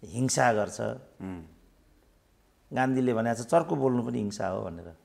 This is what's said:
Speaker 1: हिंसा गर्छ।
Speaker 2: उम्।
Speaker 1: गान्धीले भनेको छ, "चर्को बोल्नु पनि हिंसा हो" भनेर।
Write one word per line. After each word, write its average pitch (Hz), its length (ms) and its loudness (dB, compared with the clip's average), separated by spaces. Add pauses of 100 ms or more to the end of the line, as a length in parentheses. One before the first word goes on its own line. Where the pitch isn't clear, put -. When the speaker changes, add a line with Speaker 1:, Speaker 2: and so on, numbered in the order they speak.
Speaker 1:
हिंसा 123 500 2
गर्छ। 104 280 -2 (400)
Speaker 2:
उम्। 92 200 -8 (1300)
Speaker 1:
गान्धीले 127 400 2
भनेको 113 300 0
छ, 113 40 -12
"चर्को 165 280 2
बोल्नु 131 280 2
पनि 120 160 -4
हिंसा 104 280 -4
हो" 95 140 -2
भनेर। 85 320 -10 (120)